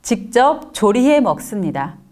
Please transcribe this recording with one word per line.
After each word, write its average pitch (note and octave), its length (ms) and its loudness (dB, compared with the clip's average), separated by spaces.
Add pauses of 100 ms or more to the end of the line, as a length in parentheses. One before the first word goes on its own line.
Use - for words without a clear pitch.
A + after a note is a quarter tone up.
직접 B3 720 -2
조리해 B3 480 2
먹습니다. D#3+ 760 -4 (140)